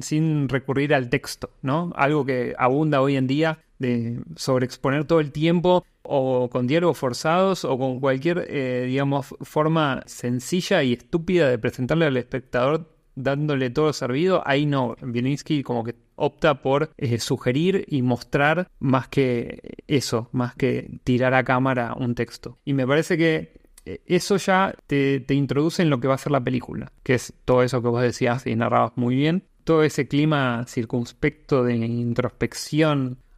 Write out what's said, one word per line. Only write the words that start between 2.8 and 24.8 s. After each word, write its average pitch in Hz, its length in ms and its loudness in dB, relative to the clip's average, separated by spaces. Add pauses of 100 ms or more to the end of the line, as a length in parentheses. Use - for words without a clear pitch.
hoy 139 160 2
en 131 100 0
día 156 340 0 (180)
de 120 420 -2 (160)
sobreexponer 131 720 0
todo 165 140 4
el 147 120 -2
tiempo, 170 500 2 (200)
o 131 480 0
con 123 160 0
diálogos 165 320 2
forzados, 170 640 0
o 131 140 0
con 131 220 -2
cualquier, 139 480 0
eh, 127 380 -2
digamos, 139 540 -2
forma 151 640 0
sencilla 151 760 -2
y 123 100 2
estúpida 165 560 0
de 123 100 2
presentarle 127 480 0
al 135 120 0
espectador 131 760 -2 (200)
dándole 139 560 -2
todo 151 240 0
servido. 156 520 0
Ahí 143 200 2
no, 131 360 0
Bielinski 135 600 -2
como 120 220 -4
que 120 100 -8 (220)
opta 147 460 0
por, 143 360 0
eh, 120 200 -2
sugerir 147 720 0
y 135 140 0
mostrar 143 640 0 (100)
más 131 300 0
que 123 500 -2 (280)
eso, 120 460 -2
más 123 220 -2
que 123 500 -4
tirar 127 300 2
a 127 100 4
cámara 127 540 0
un 120 160 -2
texto. 120 500 -8
Y 143 100 -4
me 131 120 0
parece 156 320 2
que, 160 420 0 (240)
eh, - 220 -12
eso 180 320 2
ya 190 360 2 (120)